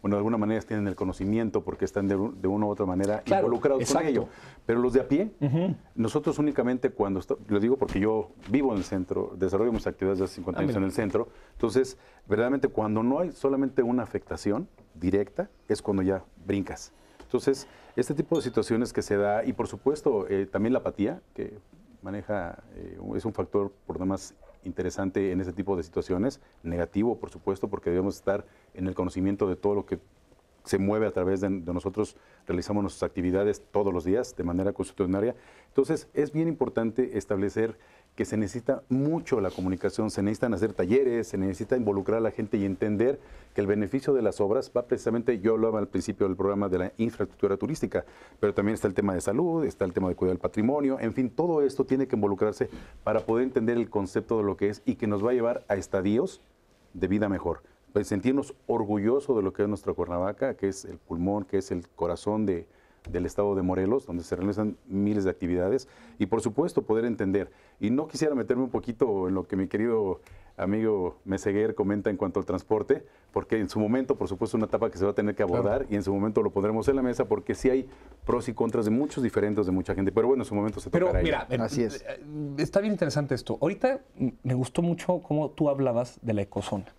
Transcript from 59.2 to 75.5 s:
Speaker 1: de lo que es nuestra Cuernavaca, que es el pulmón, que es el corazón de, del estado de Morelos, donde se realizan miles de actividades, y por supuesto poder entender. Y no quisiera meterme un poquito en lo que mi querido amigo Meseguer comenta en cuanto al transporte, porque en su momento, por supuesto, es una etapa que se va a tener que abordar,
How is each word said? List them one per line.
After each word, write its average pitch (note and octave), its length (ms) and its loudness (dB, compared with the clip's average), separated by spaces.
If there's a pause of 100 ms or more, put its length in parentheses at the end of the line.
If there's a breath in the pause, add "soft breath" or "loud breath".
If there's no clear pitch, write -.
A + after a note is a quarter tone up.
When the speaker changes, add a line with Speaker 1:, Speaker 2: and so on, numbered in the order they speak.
Speaker 1:
de G#2 80 2
lo F#2 100 0
que - 80 -2
es G#2 80 2
nuestra G2 240 -4
Cuernavaca, F#2 600 -2
que G2 140 -2
es - 160 -8
el E2+ 120 -12
pulmón, F#2 480 -2
que - 140 -2
es - 120 -6
el F2 180 -4
corazón G#2 560 -2
de, F2 220 -2 (420 soft breath)
del F2+ 160 -2
estado G2+ 300 0
de F#2+ 80 2
Morelos, F#2+ 420 2
donde F2 180 -6
se - 120 -4
realizan G2+ 420 -2 (100)
miles G2+ 360 0
de F#2 80 2
actividades, F2+ 560 0 (320 loud breath)
y G#2+ 80 2
por A2+ 140 0
supuesto C#3+ 420 0
poder A2+ 220 0
entender. G2 440 0 (300 soft breath)
Y G#2 100 0
no D3 180 0
quisiera D3+ 280 0
meterme B2 280 0
un B2+ 60 -4
poquito A2 600 0
en F#2+ 40 2
lo F#2 140 -2
que - 80 -4
mi F#2+ 120 0
querido G#2+ 520 0 (380 soft breath)
amigo G2+ 640 0
Meseguer G2+ 520 0
comenta G#2 340 0
en G2 80 -2
cuanto G2 220 0
al F2+ 60 -4
transporte, G#2+ 600 0 (260 soft breath)
porque G#2+ 260 0
en G2+ 120 0
su A2 100 -2
momento, B2+ 360 2
por F#2+ 120 -4
supuesto, G#2+ 300 -2
es - 20 2
una G#2+ 80 2
etapa A2 240 0
que - 60 -12
se F#2 80 2
va G2+ 60 2
a G2 40 -2
tener G#2 180 0
que G#2+ 100 0
abordar, F#2+ 360 2